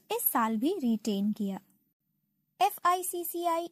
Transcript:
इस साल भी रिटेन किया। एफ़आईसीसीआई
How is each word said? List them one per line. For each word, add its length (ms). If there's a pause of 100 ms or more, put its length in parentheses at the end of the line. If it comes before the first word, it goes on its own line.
(120)
इस 100
साल 340
भी 220
रिटेन 540
किया। 280 (1000)
एफ़आईसीसीआई 1080